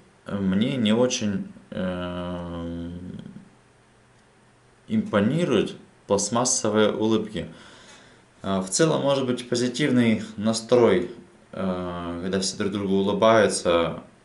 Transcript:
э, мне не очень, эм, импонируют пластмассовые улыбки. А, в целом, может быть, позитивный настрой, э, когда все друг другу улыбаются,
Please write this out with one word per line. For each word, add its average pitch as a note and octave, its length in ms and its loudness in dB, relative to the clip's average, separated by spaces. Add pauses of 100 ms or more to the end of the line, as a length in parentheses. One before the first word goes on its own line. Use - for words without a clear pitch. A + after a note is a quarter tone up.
(260)
э, - 100 -8
мне G2+ 420 0
не G#2+ 160 2
очень, A2 540 0 (220)
эм, F2 1500 -8 (1700)
импонируют A2 920 2 (300)
пластмассовые G#2+ 840 2
улыбки. G#2+ 540 0 (960)
А, F#2+ 200 -2
в F#2+ 100 -6
целом, C#3+ 320 2
может C3+ 240 0
быть, A#2+ 200 -4
позитивный A#2+ 760 2 (140)
настрой, A2 720 2 (400)
э, F2 720 -6
когда F#2+ 160 0
все - 180 -4
друг G2+ 140 -2
другу G2 240 0
улыбаются, G2 1040 2 (240)